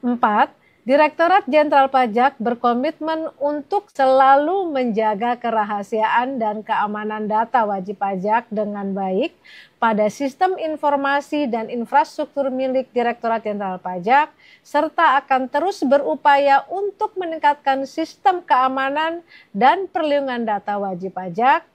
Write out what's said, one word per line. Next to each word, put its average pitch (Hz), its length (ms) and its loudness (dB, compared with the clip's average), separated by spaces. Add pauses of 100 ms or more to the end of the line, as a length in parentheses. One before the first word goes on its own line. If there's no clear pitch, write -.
Empat, 240 480 2 (280)
Direktorat 302 640 2
Jenderal 285 480 4
Pajak 254 480 2
berkomitmen 277 960 -2
untuk 294 560 -4
selalu 277 800 4
menjaga 233 640 -2
kerahasiaan 220 1040 -2
dan 214 240 -4
keamanan 214 640 -4
data 220 400 0
wajib 196 320 -6
pajak 202 480 -2
dengan 208 480 -6
baik 196 320 -2 (480)
pada 214 320 0
sistem 285 480 -4
informasi 285 880 -2
dan 220 240 -4
infrastruktur 269 800 -2
milik 262 480 -2
Direktorat 233 480 -2
Jenderal 202 320 -6
Pajak, 196 560 0 (320)
serta 302 560 2
akan 262 320 -2
terus 330 320 -2
berupaya 277 800 2
untuk 403 480 -6
meningkatkan 294 720 -2
sistem 349 560 -2
keamanan 277 800 0 (320)
dan 302 320 4
perlindungan 277 640 -2
data 208 320 -4
wajib 190 320 -8
pajak 214 480 0 (140)